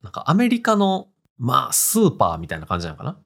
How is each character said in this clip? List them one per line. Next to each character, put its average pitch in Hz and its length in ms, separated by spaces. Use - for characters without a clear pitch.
な 98 80
ん - 40
か - 140
ア 151 60
メ 233 160
リ 233 120
カ 220 140
の、 196 320
ま 127 320
あ、 - 40
ス - 260
ー 190 120
パ 85 240
ー - 20
み 82 100
た 82 80
い 80 40
な 80 60
感 87 140
じ 85 60
な 80 80
の - 40
か - 60
な？ 165 220